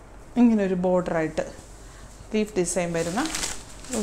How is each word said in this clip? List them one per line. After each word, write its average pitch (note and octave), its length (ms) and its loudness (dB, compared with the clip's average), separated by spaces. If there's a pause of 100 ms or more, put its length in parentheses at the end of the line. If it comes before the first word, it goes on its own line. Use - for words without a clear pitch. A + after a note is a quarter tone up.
(420)
ഇങ്ങനെ A3+ 260 8
ഒരു F#3+ 180 2
ബോർഡറായിട്ട് F3 600 2 (880)
leaf G#3+ 260 0
design F3 380 0
വരുന്ന. F3 240 0 (720)
ഓ, A#3 80 -2